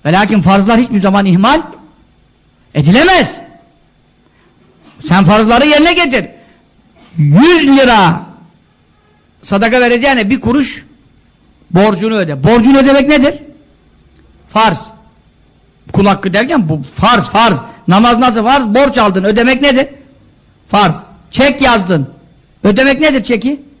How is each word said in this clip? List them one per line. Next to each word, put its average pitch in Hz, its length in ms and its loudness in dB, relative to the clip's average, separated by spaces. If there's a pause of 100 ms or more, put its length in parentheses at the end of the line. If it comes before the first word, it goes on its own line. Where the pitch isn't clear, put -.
Ve 151 80 -2
lakin 208 280 0
farzlar 202 400 2
hiçbir 240 200 -2
zaman 196 260 0
ihmal 208 360 0 (1120)
edilemez. 254 640 0 (1700)
Sen 180 160 2
farzları 226 420 2
yerine 302 260 2
getir. 262 340 -2 (880)
Yüz 269 500 2
lira 247 560 2 (1200)
sadaka 220 380 0
vereceğine 240 500 0
bir 262 100 0
kuruş 254 460 -4 (840)
borcunu 202 440 0
öde. 151 300 -4
Borcunu 240 340 4
ödemek 269 300 2
nedir? 294 260 0 (1120)
Farz. 214 300 0 (1120)
Kul 202 140 0
hakkı 190 260 -2
derken 233 360 -2
bu 151 140 -6 (120)
farz, 220 340 0
farz. 214 280 0 (320)
Namaz 220 300 2
nasıl 233 260 0
farz? 262 220 0
Borç 262 320 0
aldın, 190 260 0
ödemek 240 380 0
nedir? 269 240 0 (840)
Farz. 202 280 0 (340)
Çek 285 300 -2
yazdın. 185 480 0 (560)
Ödemek 262 360 0
nedir 269 220 0
çeki? 247 380 -4 (200)